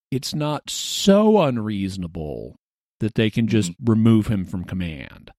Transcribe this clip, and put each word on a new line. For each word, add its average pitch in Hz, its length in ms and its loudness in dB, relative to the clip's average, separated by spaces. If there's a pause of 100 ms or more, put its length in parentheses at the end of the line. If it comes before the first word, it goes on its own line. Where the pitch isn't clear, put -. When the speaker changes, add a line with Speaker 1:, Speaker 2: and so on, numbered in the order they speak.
(120)
Speaker 1:
it's 131 240 -6
not 147 340 -4
so 208 720 4
unreasonable 95 1120 -4 (460)
that 107 160 -2
they 110 120 2
can 113 200 0
just 98 240 2
Speaker 2:
Mm-hmm. 117 180 -4
Speaker 1:
remove 110 380 4
him 101 160 -2
from 90 180 -8
command. 85 760 -10